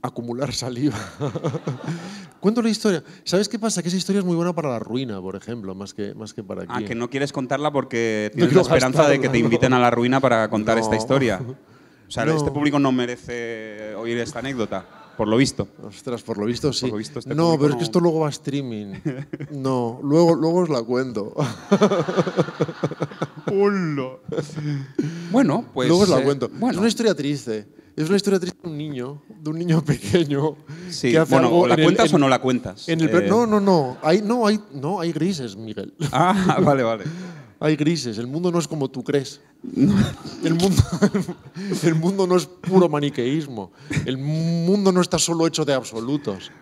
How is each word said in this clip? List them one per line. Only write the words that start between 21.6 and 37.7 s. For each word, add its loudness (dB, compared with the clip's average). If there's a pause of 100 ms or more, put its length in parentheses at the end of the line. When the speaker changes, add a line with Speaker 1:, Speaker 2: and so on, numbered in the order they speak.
Speaker 2:
¡Hola! 0 (1120)
Bueno, 2
pues, 0
Speaker 1:
Luego 6
os 6
la 6
Speaker 2:
eh, 2
Speaker 1:
cuento. 0
Speaker 2:
bueno. -2
Speaker 1:
Es -2
una 2
historia 2
triste. -4 (280)
Es -2
una 4
historia 2
triste -8
de -10
un -8
niño, -10 (200)
de -6
un -4
niño 2
<laughs> -8
pequeño 0 (340)
Speaker 2:
Sí, 0
Speaker 1:
que 6
hace 2
Speaker 2:
bueno, 6
Speaker 1:
algo 6
Speaker 2:
o 4
la 4
Speaker 1:
en 2
el, 6
Speaker 2:
cuentas 6
Speaker 1:
en, 4
Speaker 2:
o 6
no 6
la 4
cuentas. -2
Speaker 1:
en 0
el 2
per-, 4
Speaker 2:
Eh. 2
Speaker 1:
no, 4
no, 2
no. 2
Hay, 4
no, 0
hay, 2 (140)
no, -4
hay -2
grises, -2
Miguel. -10 (180)
Speaker 2:
Ah, 2
<laughs> 4
vale, 4
vale. -2 (540)
Speaker 1:
Hay 2